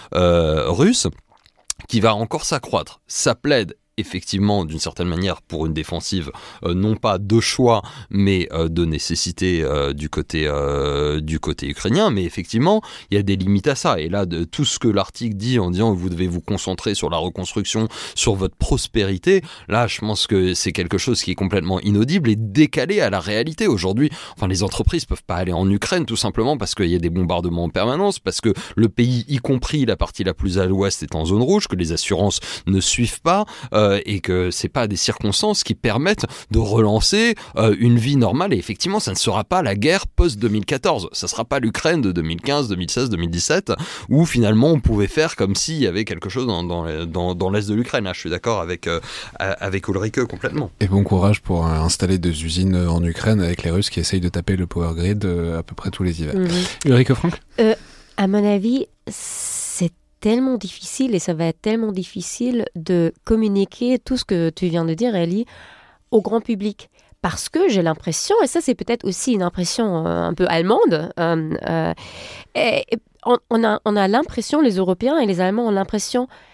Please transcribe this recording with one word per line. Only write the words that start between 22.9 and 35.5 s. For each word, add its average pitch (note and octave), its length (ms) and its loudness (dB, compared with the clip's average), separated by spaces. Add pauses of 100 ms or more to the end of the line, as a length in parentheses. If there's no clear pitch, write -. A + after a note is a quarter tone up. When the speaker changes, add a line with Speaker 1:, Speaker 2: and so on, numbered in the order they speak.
Speaker 1:
à A#2+ 100 2
la F#2+ 100 0
réalité. A#2 460 -2
Aujourd'hui, A2 440 2 (260)
enfin, G2 120 -2
les F#2 140 0
entreprises A2+ 420 0
peuvent - 200 -6
pas - 120 -4
aller F2+ 160 -2
en F2+ 160 2
Ukraine, A2+ 380 0
tout A2+ 100 -4
simplement A2+ 400 0
parce G#2 180 -4
qu'il F#2 140 0
y F2 80 2
a - 20 4
des E2 120 0
bombardements F2 540 0
en E2 40 0
permanence, C3 500 0
parce - 220 -4
que G#2 140 2 (200)
le A2+ 140 4
pays, A#2+ 400 0
y C#3+ 80 -2
compris C3 480 0
la A2 120 0
partie - 280 -4
la F#2 80 0
plus F#2 260 -2
à F#2 60 2
l'ouest, F#2+ 380 0
est D2+ 120 -10
en D#2+ 120 0
zone G2+ 160 4
rouge, C#3 260 2
que - 80 -4
les E2+ 160 -2
assurances F#2+ 480 0 (260)
ne F#2+ 140 2
suivent - 400 -2
pas, F#3+ 240 2 (300)
euh, G2+ 320 4
et G2+ 140 -2
que F2+ 300 0
c'est - 180 -4
pas A#2+ 180 -2
des G2+ 100 -2
circonstances A#2 680 0